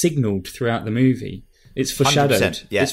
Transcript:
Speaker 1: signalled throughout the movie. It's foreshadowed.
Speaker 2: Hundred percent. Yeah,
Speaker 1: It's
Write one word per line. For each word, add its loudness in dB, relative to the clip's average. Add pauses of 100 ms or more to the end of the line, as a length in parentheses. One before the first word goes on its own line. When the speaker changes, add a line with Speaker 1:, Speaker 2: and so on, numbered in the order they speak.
Speaker 1:
signalled 0
throughout -4
the -4
movie. 0 (300)
It's -4
foreshadowed. 2
Speaker 2:
Hundred 2
percent. -10
Yeah, 2
Speaker 1:
It's 0